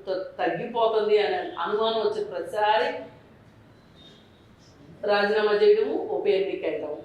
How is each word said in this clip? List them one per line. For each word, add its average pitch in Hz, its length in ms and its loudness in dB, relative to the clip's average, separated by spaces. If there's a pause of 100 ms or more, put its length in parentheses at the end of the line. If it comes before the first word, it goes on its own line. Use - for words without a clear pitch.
త-, 190 200 -4 (120)
తగ్గిపోతుంది 220 760 0
అనే 185 200 2
అనుమానం 208 600 -2
వచ్చిన 208 280 -2
ప్రతిసారి 208 760 0 (2000)
రాజీనామా 208 460 2
చేయడము, 208 400 4
ఉప - 340 -4
ఎన్నిక 196 380 0
వెళ్ళడం. 151 400 -6